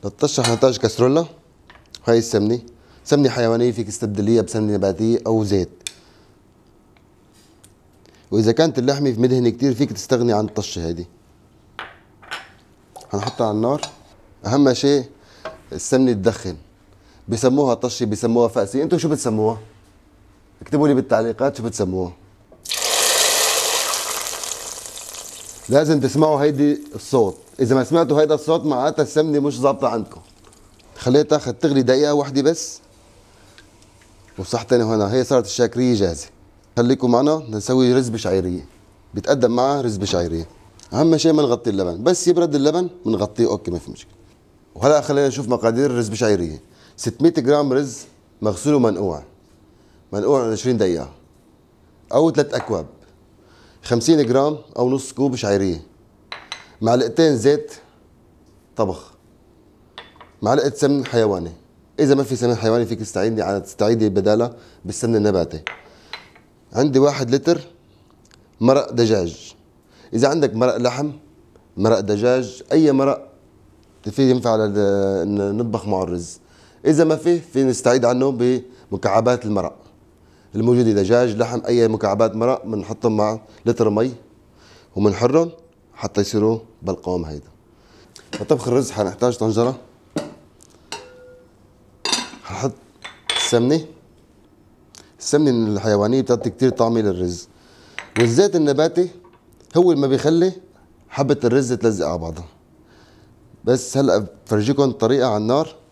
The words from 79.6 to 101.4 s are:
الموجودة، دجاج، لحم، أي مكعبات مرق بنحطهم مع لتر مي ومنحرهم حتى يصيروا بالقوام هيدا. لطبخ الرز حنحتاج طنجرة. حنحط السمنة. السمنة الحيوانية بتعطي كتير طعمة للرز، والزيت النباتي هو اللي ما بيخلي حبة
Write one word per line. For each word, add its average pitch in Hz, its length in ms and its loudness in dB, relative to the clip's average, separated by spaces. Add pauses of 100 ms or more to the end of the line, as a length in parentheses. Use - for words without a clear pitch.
الموجودة، 117 380 2
دجاج، 113 440 2
لحم، 117 300 -2
أي 120 220 2
مكعبات 107 480 0
مرق 120 300 -2
بنحطهم 107 500 -4
مع 107 240 0 (260)
لتر 117 240 2
مي 120 240 -2 (800)
ومنحرهم 120 540 2 (440)
حتى - 260 -6
يصيروا 107 380 0 (240)
بالقوام 90 420 -4
هيدا. 76 240 -14 (920)
لطبخ 147 280 -2
الرز 123 220 0
حنحتاج 110 460 -2
طنجرة. 113 420 0 (2750)
حنحط 101 280 -6 (640)
السمنة. 135 500 2 (1300)
السمنة 123 520 2
الحيوانية 104 480 2
بتعطي 117 300 -2
كتير 127 200 0
طعمة 117 300 0
للرز، 90 480 -4 (720)
والزيت 135 380 2
النباتي 160 520 2 (680)
هو 175 160 6
اللي 139 100 2
ما 139 40 2
بيخلي 160 460 2 (560)
حبة 139 360 0